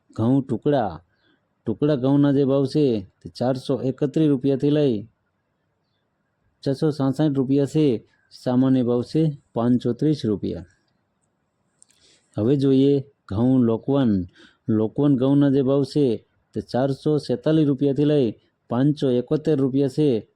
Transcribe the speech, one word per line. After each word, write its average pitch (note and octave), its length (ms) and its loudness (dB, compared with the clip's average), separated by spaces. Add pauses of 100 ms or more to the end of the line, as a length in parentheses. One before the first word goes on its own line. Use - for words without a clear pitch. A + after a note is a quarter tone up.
(120)
ઘઉં B2+ 320 0
ટુકડા. A2+ 580 -4 (640)
ટુકડા D3 300 -2
ઘઉંના C#3 360 2
જે C#3 140 2
ભાવ C3+ 200 0
છે, D3 200 0 (380)
તે F2 60 -14
ચારસો C3 520 -4
એકત્રીસ D3 480 0
રૂપિયાથી C3+ 400 0
લઈ D3 260 2 (1700)
છસો C#3+ 280 0
સાસઠ C#3 440 0
રૂપિયા C3+ 300 0
છે. C3+ 400 0 (240)
સામાન્ય C3 540 0
ભાવ A#2+ 180 0
છે D3+ 200 -2 (320)
પાંચસો A#2+ 400 0
ત્રીસ C#3+ 320 -2
રૂપિયા. F#2+ 400 -4 (1700)
હવે B2 200 0
જોઈએ C3+ 460 2 (240)
ઘઉં B2 360 2
લોકવન. A2+ 600 0 (420)
લોકવન A2 480 0
ઘઉંના C#3 340 2
જે C3+ 120 2
ભાવ C#3 220 0
છે, C#3+ 220 -2 (480)
તે A2 80 -8
ચારસો C3+ 560 -2
સેતાલીસ D3+ 500 0
રૂપિયાથી C#3 360 0
લઈ C#3+ 300 2 (360)
પાંચસો C#3 420 0
એકોતેર D3 460 -2
રૂપિયા C3+ 300 0
છે. C3 480 -2